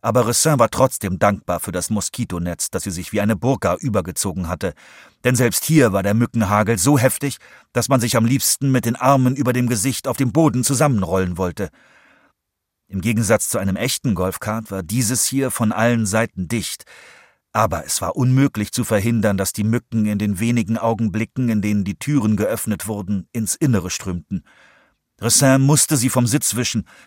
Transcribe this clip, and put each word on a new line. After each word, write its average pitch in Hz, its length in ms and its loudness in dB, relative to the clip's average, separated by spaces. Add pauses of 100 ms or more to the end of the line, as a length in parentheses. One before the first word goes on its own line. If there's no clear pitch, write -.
aber 117 240 2
Rossin 135 340 2
war 113 100 6
trotzdem - 480 -2
dankbar 95 440 0
für 87 100 -8
das 87 180 -4
Moskitonetz, 90 840 -4
das 92 120 -4
sie 101 80 -6
sich 87 220 -8
wie 104 80 0
eine 104 160 2
Burka 95 380 0
übergezogen 92 760 -4
hatte, 87 240 -4 (500)
denn 123 120 2
selbst 117 280 2
hier 135 300 4
war 98 100 0
der 101 120 2
Mückenhagel 110 640 2
so 143 200 4
heftig, 131 400 0 (340)
dass - 160 -2
man 135 140 2
sich 120 160 0
am 113 80 4
liebsten 135 440 0
mit 131 140 2
den 117 140 -2
Armen 127 400 2
über 135 160 0
dem 123 140 0
Gesicht 123 420 -2
auf 120 80 -2
dem 123 160 0
Boden 143 320 2
zusammenrollen 95 720 0
wollte. 90 320 -4 (1160)
Im 98 120 -6
Gegensatz 110 480 0
zu 110 120 -2
einem 95 180 -2
echten 123 360 -2
Golfkart 107 580 -4
war 95 120 -6
dieses 117 420 -2
hier 135 260 -2
von 107 200 0
allen 117 340 2
Seiten 101 420 -2
dicht, - 380 -6 (720)
aber 95 260 0
es - 160 -6
war 90 140 -4
unmöglich 127 560 2
zu 123 140 -4
verhindern, 107 500 0
dass 95 160 -2
die 104 140 -4
Mücken 113 400 0
in 104 120 0
den 101 220 -2
wenigen 113 380 0
Augenblicken, 113 720 -2
in 107 120 0
denen 104 220 0
die 98 160 -6
Türen 110 380 0
geöffnet 107 500 -2
wurden, 101 460 -4
ins 113 200 -4
Innere 107 360 0
strömten. 90 560 -8 (760)
Ressin 131 400 4
musste 143 380 4
sie 123 120 2
vom 120 160 2
Sitz 110 300 -2
wischen, 113 320 -4 (200)